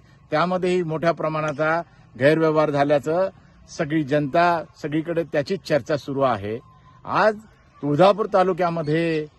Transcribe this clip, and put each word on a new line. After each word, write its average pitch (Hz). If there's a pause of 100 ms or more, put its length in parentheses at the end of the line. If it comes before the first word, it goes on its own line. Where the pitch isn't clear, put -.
(300)
त्यामध्येही 180
मोठ्या 160
प्रमाणाचा 156 (360)
गैरव्यवहार 156
झाल्याचं 147 (480)
सगळी 156
जनता, 151 (180)
सगळीकडे 160
त्याचीच 170
चर्चा 147
सुरू 139
आहे. 113 (460)
आज 196 (460)
तुळजापूर 185
तालुक्यामध्ये 165 (120)